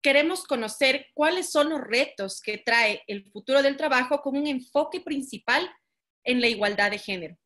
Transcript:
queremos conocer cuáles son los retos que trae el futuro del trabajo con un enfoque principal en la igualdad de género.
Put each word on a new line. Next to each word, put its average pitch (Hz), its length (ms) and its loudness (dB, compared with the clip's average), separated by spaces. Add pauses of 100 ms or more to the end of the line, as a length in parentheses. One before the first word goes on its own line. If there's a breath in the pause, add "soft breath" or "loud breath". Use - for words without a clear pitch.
queremos 302 400 2
conocer 262 680 0
cuáles 277 380 0
son 294 180 4
los 311 120 -4
retos 202 600 -4
que 214 160 -6
trae 226 500 2
el 202 240 -10
futuro 277 320 0
del 277 140 2
trabajo 277 440 0
con 277 160 -4
un 294 80 0
enfoque 294 540 -2
principal 277 720 -2 (520)
en 247 180 2
la 240 80 4
igualdad 208 420 0
de 208 80 -6
género. 175 460 -10